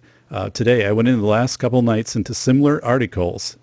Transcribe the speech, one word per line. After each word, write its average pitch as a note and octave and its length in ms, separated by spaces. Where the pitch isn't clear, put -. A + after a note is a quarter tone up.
uh, G2 200
today. A#2 360
I G2+ 60
went A2+ 160
in B2 120
the G2+ 60
last A2+ 320
couple B2 240
nights A2+ 340
into A2+ 180
similar C#3+ 500
articles, A#2 800